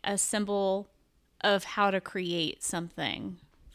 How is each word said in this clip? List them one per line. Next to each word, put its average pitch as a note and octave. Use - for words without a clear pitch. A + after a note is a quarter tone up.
a G3+
symbol G3+
of G3+
how G3+
to F#3+
create F3
something E3+